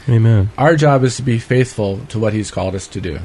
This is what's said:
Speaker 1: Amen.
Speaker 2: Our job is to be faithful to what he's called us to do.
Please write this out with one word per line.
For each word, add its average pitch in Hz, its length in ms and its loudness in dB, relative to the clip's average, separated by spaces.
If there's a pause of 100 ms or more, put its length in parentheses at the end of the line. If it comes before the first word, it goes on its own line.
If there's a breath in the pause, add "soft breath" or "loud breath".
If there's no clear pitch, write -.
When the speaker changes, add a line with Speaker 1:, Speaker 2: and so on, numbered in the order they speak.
Speaker 1:
Amen. 113 480 4
Speaker 2:
Our 156 200 4
job 143 280 4
is 123 120 0
to 120 60 -8
be 120 160 0
faithful 113 640 -2 (100)
to 113 80 -6
what 110 140 0
he's 107 180 -4
called 92 240 -4
us 95 140 -8
to 101 120 -10
do. 85 240 -8